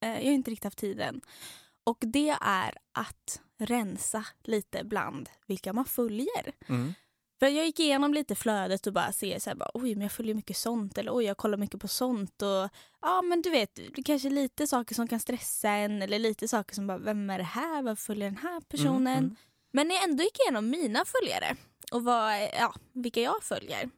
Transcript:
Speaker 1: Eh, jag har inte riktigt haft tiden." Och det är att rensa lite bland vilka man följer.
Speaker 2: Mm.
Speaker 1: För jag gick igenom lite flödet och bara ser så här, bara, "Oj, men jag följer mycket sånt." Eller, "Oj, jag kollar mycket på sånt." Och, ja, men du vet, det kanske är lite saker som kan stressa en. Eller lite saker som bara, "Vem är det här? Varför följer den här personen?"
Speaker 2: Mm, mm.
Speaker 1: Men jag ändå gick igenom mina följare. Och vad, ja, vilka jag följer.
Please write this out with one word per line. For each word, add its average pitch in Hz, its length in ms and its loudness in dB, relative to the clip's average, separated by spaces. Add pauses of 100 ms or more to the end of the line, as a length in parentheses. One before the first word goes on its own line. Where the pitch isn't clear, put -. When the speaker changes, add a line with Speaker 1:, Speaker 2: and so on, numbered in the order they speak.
Speaker 1:
Eh, 220 60 -2
jag 226 160 -4
har 277 60 6
inte 254 200 2
riktigt 214 120 -8
haft 202 140 -6
tiden." 202 440 -4 (640)
Och 233 180 0
det 285 400 2
är 196 360 0 (160)
att - 480 -8 (180)
rensa 214 680 -2 (180)
lite - 400 -2
bland 190 460 -4 (180)
vilka 190 260 -4
man 254 120 2
följer. 254 680 -2 (180)
Speaker 2:
Mm. 127 240 0 (460)
Speaker 1:
För 269 80 6
jag 302 180 2
gick 320 140 0
igenom 285 340 4
lite 285 220 0
flödet 196 520 0
och 196 60 0
bara 175 180 2
ser 190 280 -4
så 202 100 -6
här, - 80 -6
bara, - 160 -6
"Oj, 240 220 0
men 202 60 -2
jag 208 100 -2
följer 220 240 -2
mycket 208 220 -6
sånt." 226 400 -2
Eller, 220 180 -2
"Oj, 240 100 4
jag 196 120 -2
kollar 208 200 0
mycket 202 220 -4
på 202 80 -6
sånt." 226 540 -2
Och, 196 280 2 (320)
ja, 359 200 2
men 349 200 2
du 349 80 0
vet, 240 300 2 (160)
det 269 80 -6
kanske 277 240 2
är 269 40 2
lite 277 360 2
saker 240 280 0
som 233 120 0
kan 226 120 -2
stressa - 500 -2
en. 208 320 2
Eller 208 180 0
lite 226 280 0
saker 214 280 0
som 196 120 -4
bara, 185 100 -2
"Vem 208 320 -2
är 190 80 -2
det 180 60 -2
här? 285 380 -4
Varför 220 220 -2
följer 202 260 -4
den 196 80 -6
här 339 240 -6
personen?" 277 460 2
Speaker 2:
Mm, 262 160 2
mm. - 120 0 (380)
Speaker 1:
Men 302 160 4
jag 370 140 2
ändå 320 200 2
gick - 160 2
igenom 240 300 4
mina 285 360 2
följare. 254 500 0 (360)
Och 240 120 0
vad, 220 400 2
ja, - 300 0 (200)
vilka 240 280 -2
jag 320 220 0
följer. - 540 -4